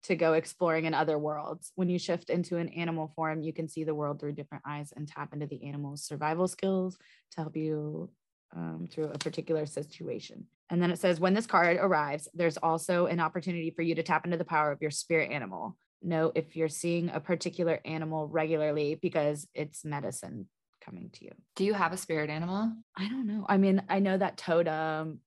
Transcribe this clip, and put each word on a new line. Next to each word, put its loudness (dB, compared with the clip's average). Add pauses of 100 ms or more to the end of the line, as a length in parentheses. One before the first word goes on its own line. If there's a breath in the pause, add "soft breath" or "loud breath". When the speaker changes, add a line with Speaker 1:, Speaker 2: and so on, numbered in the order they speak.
Speaker 1:
to 2
go 6
exploring 2
in 2
other 4
worlds. -6
When 2
you 2
shift -2
into 0
an -2
animal -4
form, -2
you -4
can -6
see -6
the 0
world -2
through -4
different -10
eyes -8
and -8
tap -10
into -4
the -10
animal's -8
survival 0
skills 0 (340 soft breath)
to -8
help -4
you, -4 (460)
um, -6
through -4
a -8
particular -2
situation. -10 (220)
And 2
then 4
it 0
says, 4
"When 6
this 2
card 6
arrives, 0
there's 2
also 2
an 0
opportunity -2
for -6
you 2
to -2
tap 2
into 0
the -2
power 2
of -4
your 0
spirit 2
animal. -6 (240)
Know 2
if -2
you're 0
seeing 0
a -2
particular 0
animal -4
regularly 2
because 0
it's -6
medicine -6 (320)
coming -14
to -20
you." -16 (260)
Speaker 2:
Do 2
you 2
have 2
a -6
spirit -2
animal? -2 (220)
Speaker 1:
I -2
don't -2
know. -2
I 6
mean, 6
I 4
know 4
that 0
totem 2